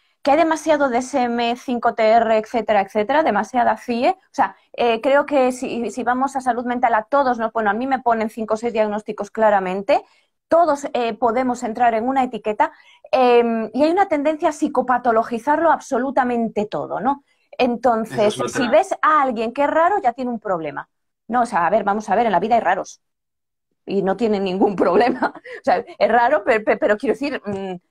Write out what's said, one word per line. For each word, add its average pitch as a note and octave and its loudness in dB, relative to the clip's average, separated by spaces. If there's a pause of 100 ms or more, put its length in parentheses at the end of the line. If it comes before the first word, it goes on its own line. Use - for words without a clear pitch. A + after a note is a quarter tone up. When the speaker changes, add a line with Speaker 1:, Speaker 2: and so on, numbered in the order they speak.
(260)
Speaker 1:
que C#4 4
hay D4+ 4
demasiado D#4 2
D A#3 0
S B3+ -2
M, A#3+ -2
cinco A#3+ -2
T A3+ 0
R, A3+ 4
etcétera, G#3+ 0
etcétera, G#3+ 0
demasiada A3+ 0
fie. B3 -2
O - -10
sea, G3 -2 (160)
eh, A#3 0
creo C4+ 2
que C4 2
si, A#3+ -6
si B3+ -8
vamos B3+ -2
a C4+ -4
salud B3 -2
mental, A#3+ 0
a A3 0
todos B3+ 0
nos, A3+ -4
bueno, A3 0
a G3 0
mí A#3+ -4
me C4+ -2
ponen A3+ 0
cinco A3 -4
o - 0
seis A#3 -6
diagnósticos G#3 -4
claramente, G#3 2 (460)
todos, D4 2
eh, A#3 -2
podemos B3 -2
entrar A#3 0
en A3+ -2
una C4+ 0
etiqueta, A#3 -2 (400)
em, A#3+ 4
y C4 0
hay D#4+ 2
una G4 2
tendencia D#4 0
a D4+ 2
psicopatologizarlo B3+ 0
absolutamente B3 -2
todo, D3 -8
¿no? C4 -2 (340)
Entonces, A3+ 0
Speaker 2:
Esa - -4
es A3+ -6
otra. - -2
Speaker 1:
si A#3 -2
ves D#4+ 2
a D4+ 2
alguien A#3 -2
que C#4+ -2
es C#4+ 2
raro, E4 2
ya A#3+ 2
tiene B3 -6
un A3+ -8
problema. D#3 -6 (400)
No, A#3+ 0
o E3+ 0
sea, E3+ 0
a - 2
ver, G#3 0
vamos G#3 -2
a F#3+ 2
ver, A#3 2
en G#3+ 0
la E3+ 2
vida A3 2
hay A3 2
raros. - -2 (880)
Y F#3+ -2
no F#3+ 0
tienen G#3 0
ningún G3 0
<laughs> - -2
problema. - 2
O B4 -16
sea, - 2
es E4+ -2
raro, B3 2
pe-, B3+ 2
pe-, G#3+ -2
pero G#3+ 2
quiero G#3+ -2
decir, C4+ -6
mm, G3 -8 (160)